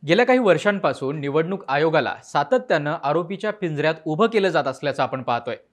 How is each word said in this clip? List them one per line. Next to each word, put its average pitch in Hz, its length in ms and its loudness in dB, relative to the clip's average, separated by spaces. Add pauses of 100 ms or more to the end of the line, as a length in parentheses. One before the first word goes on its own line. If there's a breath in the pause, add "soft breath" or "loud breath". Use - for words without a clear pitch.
गेल्या 208 180 4
काही 254 120 4
वर्षांपासून 160 800 0
निवडणूक 160 480 -2
आयोगाला 147 460 2 (100)
सातत्यानं 156 760 0
आरोपीच्या 170 500 -2
पिंजऱ्यात 156 420 -2 (100)
उभं 160 220 0
केलं 208 220 2
जात 160 160 2
असल्याचं 135 380 -2
आपण 131 200 -4
पाहतोय. 120 340 -4 (160)